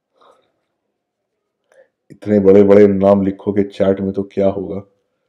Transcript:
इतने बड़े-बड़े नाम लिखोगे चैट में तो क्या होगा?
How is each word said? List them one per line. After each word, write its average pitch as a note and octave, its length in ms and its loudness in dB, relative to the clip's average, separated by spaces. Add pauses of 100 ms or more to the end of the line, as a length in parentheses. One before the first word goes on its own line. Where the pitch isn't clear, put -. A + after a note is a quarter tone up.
(2000)
इतने G#2 280 -4
बड़े-बड़े G2+ 480 4
नाम G2 340 0
लिखोगे G2 420 -6
चैट G2 380 -4
में F#2+ 120 -6
तो G2 100 -8
क्या G2 240 -6
होगा? G2 360 -8 (460)